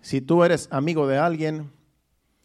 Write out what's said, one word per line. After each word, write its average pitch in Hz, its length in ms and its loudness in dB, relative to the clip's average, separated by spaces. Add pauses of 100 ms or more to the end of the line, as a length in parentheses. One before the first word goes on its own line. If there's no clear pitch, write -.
si 135 200 -4
tú 170 220 4
eres 170 280 2
amigo 147 360 0
de 135 100 0
alguien, 156 540 -2 (720)